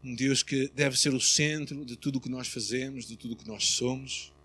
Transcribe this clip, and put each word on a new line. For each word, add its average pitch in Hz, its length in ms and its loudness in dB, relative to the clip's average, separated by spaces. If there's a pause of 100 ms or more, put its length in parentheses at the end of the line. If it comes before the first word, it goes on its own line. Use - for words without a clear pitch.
Um 127 100 -8
Deus 131 300 4
que 135 320 0
deve 139 240 2
ser 143 140 4
o 127 80 2
centro 147 640 2
de 120 100 -8
tudo 135 220 -2
o 123 40 0
que 127 80 -8
nós 127 200 -6
fazemos, 123 580 -4
de 113 80 -12
tudo 113 180 -8
o 110 40 -8
que - 100 -16
nós 107 160 -4
somos. 131 680 0 (120)